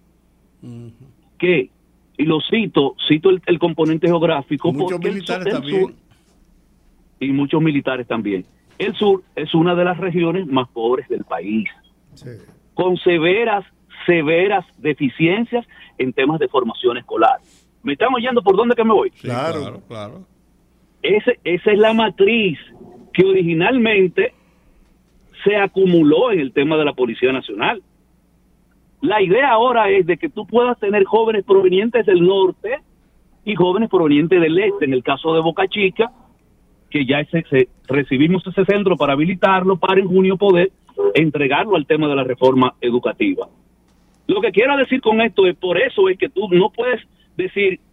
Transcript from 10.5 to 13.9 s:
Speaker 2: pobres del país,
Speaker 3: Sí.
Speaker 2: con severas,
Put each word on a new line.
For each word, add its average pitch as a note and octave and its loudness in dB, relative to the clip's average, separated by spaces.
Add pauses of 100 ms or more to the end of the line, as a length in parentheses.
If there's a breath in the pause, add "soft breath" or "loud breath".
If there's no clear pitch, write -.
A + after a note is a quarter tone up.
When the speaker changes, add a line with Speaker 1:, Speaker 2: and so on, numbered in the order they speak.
Speaker 2:
pobres A#2 -2
del A2+ -6
país, G2+ -6 (460)
Speaker 3:
Sí. C3 -20 (440)
Speaker 2:
con F3+ 0
severas, F#3 0 (420)